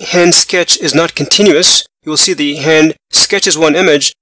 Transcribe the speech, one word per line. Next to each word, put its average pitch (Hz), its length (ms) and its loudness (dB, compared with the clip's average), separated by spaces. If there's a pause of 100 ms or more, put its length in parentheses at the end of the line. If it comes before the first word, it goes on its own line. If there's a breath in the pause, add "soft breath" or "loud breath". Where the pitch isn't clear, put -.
hand 175 340 2
sketch - 460 -2
is 143 140 -4
not 165 200 0
continuous. 165 720 0 (160)
You 156 80 -10
will 151 60 -4
see 185 160 0
the 147 240 -4
hand 156 400 2 (140)
sketches 196 480 -2
one 156 180 2
image 160 460 0